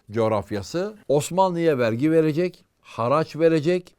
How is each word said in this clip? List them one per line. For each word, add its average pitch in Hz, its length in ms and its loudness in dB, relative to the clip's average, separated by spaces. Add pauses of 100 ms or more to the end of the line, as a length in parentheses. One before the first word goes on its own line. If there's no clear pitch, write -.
(100)
coğrafyası 110 840 -2 (120)
Osmanlı'ya 165 720 0
vergi 120 320 0
verecek, 160 540 0 (160)
haraç 143 560 -2
verecek 165 640 0